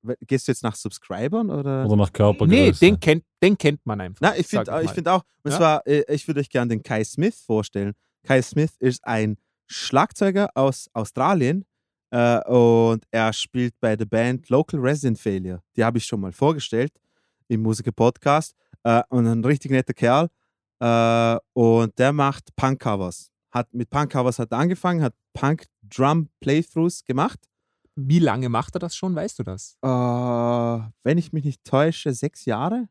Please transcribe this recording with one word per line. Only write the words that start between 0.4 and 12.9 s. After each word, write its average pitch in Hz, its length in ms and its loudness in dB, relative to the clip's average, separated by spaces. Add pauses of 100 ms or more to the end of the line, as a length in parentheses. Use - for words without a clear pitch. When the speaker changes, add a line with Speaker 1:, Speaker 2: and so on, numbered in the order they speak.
Speaker 1:
du 135 60 0
jetzt - 100 -4
nach 110 140 -4
Subscribern 156 720 -6
oder? 135 360 -4
Speaker 2:
Oder 107 100 4
nach 101 160 2
Körpergröße. 104 380 4
Speaker 3:
Nee, 247 220 6
den 180 280 6
kennt, 160 240 2 (180)
den 190 160 4
kennt 147 260 0
man 104 160 -6
einfach, 92 200 -10
Speaker 1:
Nein, 175 200 2
ich 170 60 -2
find, 110 200 -2
Speaker 3:
sag - 20 -10
ich - 60 -6
Speaker 1:
äh, 156 80 -2
ich 170 60 -2
Speaker 3:
mal. - 60 -6
Speaker 1:
find 165 140 -4
auch. 180 140 2 (200)
Und 147 100 -6
Speaker 3:
Ja? 151 40 0
Speaker 1:
zwar, 160 300 2
äh, 143 180 2 (100)
ich - 140 -6
würd 147 100 -2
euch 143 120 -4
gern 120 180 0
den 110 140 -2
Kai 110 200 -4
Smith 175 440 -4
vorstellen. 104 480 -2 (300)
Kai 131 180 2
Smith 151 360 -4
ist 123 260 -2
ein 107 320 -2 (300)
Schlagzeuger 190 880 -2
aus 135 380 -2
Australien, 143 720 -2 (480)
äh, 120 280 2 (100)
und 117 640 4